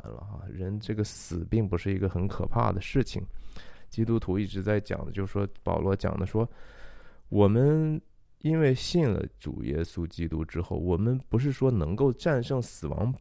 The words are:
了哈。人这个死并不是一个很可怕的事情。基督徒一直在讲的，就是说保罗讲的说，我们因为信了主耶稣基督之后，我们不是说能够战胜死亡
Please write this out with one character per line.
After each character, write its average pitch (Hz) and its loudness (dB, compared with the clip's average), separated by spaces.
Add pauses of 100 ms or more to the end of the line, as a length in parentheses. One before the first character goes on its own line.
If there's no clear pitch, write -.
了 55 -12
哈。 95 -12
人 95 -6
这 107 -6
个 104 0
死 87 -6
并 110 4
不 90 2
是 98 0
一 95 0
个 98 2
很 90 0
可 - -2
怕 113 4
的 92 0
事 127 2
情。 - -4 (680)
基 113 -2
督 117 2
徒 95 0
一 104 0
直 98 -6
在 104 2
讲 - -4
的， - -6
就 98 -2
是 - -6
说 101 0 (200)
保 82 0
罗 98 2
讲 - -2
的 - -2
说， 110 0 (800)
我 101 8
们 151 4 (420)
因 160 2
为 143 6
信 156 2
了 104 2 (120)
主 - -8
耶 73 0
稣 85 -4
基 82 -4
督 80 -2
之 85 -4
后， 90 -4
我 85 2
们 117 2 (100)
不 - 2
是 139 2
说 131 2
能 90 2
够 131 4
战 139 0
胜 127 -2
死 - -10
亡 85 0